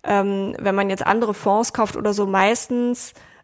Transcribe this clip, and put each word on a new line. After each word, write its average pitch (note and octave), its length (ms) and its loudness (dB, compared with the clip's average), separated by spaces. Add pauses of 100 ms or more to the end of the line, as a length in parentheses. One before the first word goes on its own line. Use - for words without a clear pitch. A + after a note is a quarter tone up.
ähm, G3 540 0
wenn G3 160 0
man G3 160 2
jetzt F#3+ 160 -2
andere G#3+ 280 2
Fonds G#3 400 0
kauft G#3+ 240 -2
oder G#3 160 0
so, G#3 120 0
meistens, A#3+ 880 0 (300)